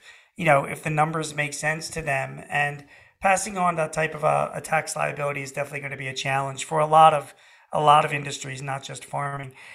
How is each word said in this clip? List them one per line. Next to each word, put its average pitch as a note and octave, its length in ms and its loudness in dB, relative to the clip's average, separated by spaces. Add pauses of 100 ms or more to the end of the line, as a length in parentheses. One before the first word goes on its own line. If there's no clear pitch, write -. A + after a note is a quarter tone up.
(380)
you F3 80 -2
know, C#3+ 180 6
if - 200 -8
the D#3+ 60 -4
numbers D#3 460 -2
make D3 180 -4
sense D#3 360 -4
to E3 120 -8
them. C3+ 480 -4
And C#3+ 360 -4 (340)
passing F#3+ 380 0
on F3 180 2
that D#3 160 -2
type D#3 220 -2
of D3+ 100 -10
a, C#3+ 300 2
a C#3 80 -8
tax D3+ 340 -4
liability C#3+ 460 -4
is C3 100 -12
definitely C#3+ 300 -8
gonna C#3 160 -10
be C3+ 100 -8
a C3 60 -8
challenge C3+ 500 -4
for D#3+ 160 -2
a D3+ 60 2
lot D#3 280 10
of, C#3 200 -4 (400)
a D3+ 80 0
lot D3+ 240 8
of D3 80 -4
industries, C#3 480 -8
not C#3 220 -6
just A#2+ 200 -14
farming. C#3+ 500 -8 (220)